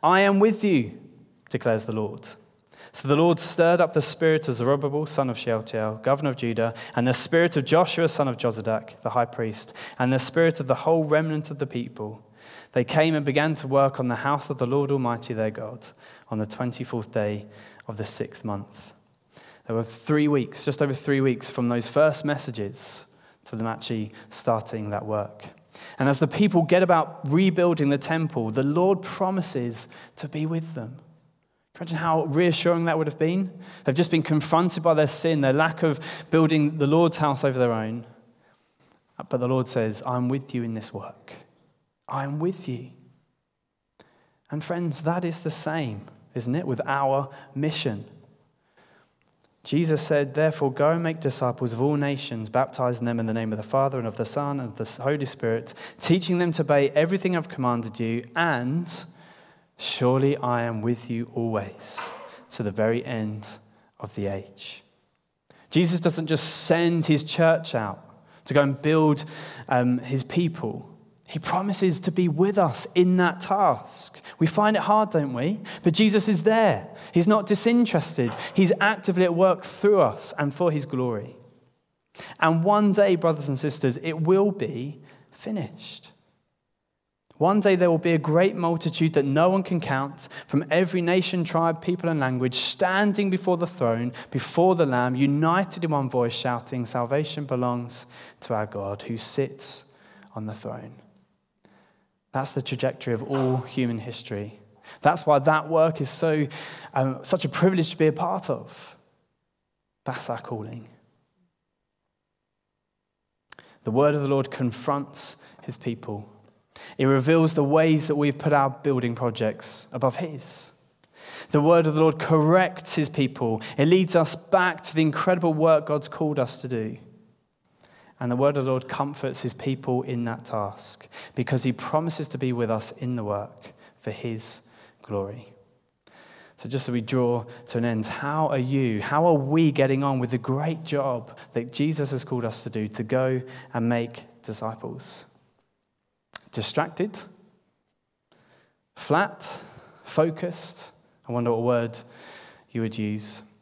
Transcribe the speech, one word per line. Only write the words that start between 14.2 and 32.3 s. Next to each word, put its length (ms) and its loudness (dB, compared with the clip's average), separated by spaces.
of 80 -6
the 80 0
Lord 240 0
Almighty 420 -2
their 180 -2
God 380 -12
on 100 -4
the 60 -2
twenty-fourth 680 -6
day 340 -2
of 100 -10
the 80 -6
sixth 400 -8
month. 480 -10
There 80 -2
were 80 0
three 420 0
weeks, 380 0
just 180 0
over 100 0
three 280 0
weeks 280 0
from 200 -2
those 200 -2
first 360 2
messages 840 -6
to 120 -12
them 100 -4
actually 460 -6
starting 640 -2
that 160 -6
work. 400 -6
And 100 2
as 100 4
the 100 2
people 340 4
get 200 6
about 440 2
rebuilding 640 4
the 100 2
temple, 520 -2
the 120 0
Lord 400 2
promises 880 -4
to 120 -10
be 180 -4
with 280 -6
them. 240 -10
Imagine 220 -8
how 300 2
reassuring 580 2